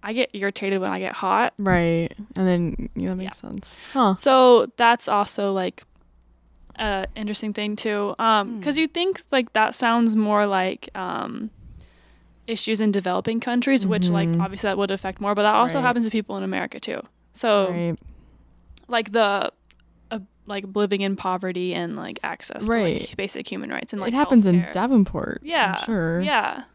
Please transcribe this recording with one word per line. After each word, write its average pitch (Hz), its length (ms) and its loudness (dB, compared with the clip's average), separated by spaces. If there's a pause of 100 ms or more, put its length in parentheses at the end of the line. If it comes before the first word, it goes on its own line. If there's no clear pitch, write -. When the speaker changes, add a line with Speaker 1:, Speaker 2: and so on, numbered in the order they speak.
Speaker 1:
I 208 100 -6
get 247 200 -2
irritated 196 480 -2
when 190 100 -2
I 185 80 -4
get 185 160 -6
hot. 196 420 0
Speaker 2:
Right. 170 520 2 (260)
And 190 120 0
then, 175 480 0
yeah, 180 140 -4
that 185 80 -6
makes 185 260 -12
Speaker 1:
Yeah. - 60 -14
Speaker 2:
sense. - 280 -14 (160)
Huh. 220 220 4
Speaker 1:
So 254 520 6 (100)
that's 233 320 4
also, 202 420 0
like, 185 320 -4 (960)
a 196 380 -2
interesting 208 380 -6
thing, 208 240 -4
too. 208 420 -2
Um, 214 300 2
Speaker 3:
Hmm. 226 120 -10
Speaker 1:
'cause 285 160 -2
you 320 100 2
think, 359 440 -2
like, 254 220 0
that 220 200 2
sounds 233 440 2
more 208 280 2
like, 190 480 -2
um, 190 560 -8 (1000)
issues 220 340 -2
in 214 100 4
developing 190 480 -2
countries, 247 480 2
which, 180 220 2
like, 170 180 2
Speaker 2:
Mm-hmm. 165 140 2
Speaker 1:
obviously 196 260 -2
that 190 100 0
would 196 140 0
affect 190 300 -6
more, 202 120 0
but 208 100 2
that 214 120 6
also 247 220 4
Speaker 2:
Right. 254 80 0
Speaker 1:
happens 240 200 2
to 220 60 -2
people 208 240 -4
in 190 80 -6
America, 190 380 -6
too. - 180 -8 (320)
So, 202 400 2
Speaker 2:
Right. 170 240 -2 (920)
Speaker 1:
like, 220 240 -2
the, 202 380 2 (600)
uh, 220 80 -8 (280)
like, 202 180 -8 (100)
living 202 260 2
in 196 140 0
poverty 180 580 -2
and, 170 220 -4
like, - 280 -10
access - 420 -8
to, 220 60 0
like, 226 120 2
Speaker 2:
Right. 156 320 -2
Speaker 1:
basic - 340 -8
human 202 220 -10
rights - 220 -8
and, 202 80 -6
Speaker 2:
It 185 40 -6
Speaker 1:
like, 233 80 -2
Speaker 2:
happens 269 320 6
in 180 160 4
Speaker 1:
healthcare. - 120 -6
Speaker 2:
Davenport, 214 720 0
I'm 294 60 -14
Speaker 1:
Yeah. 262 260 0 (100)
Speaker 2:
sure. 170 360 -2
Speaker 1:
Yeah. 254 420 -2 (120)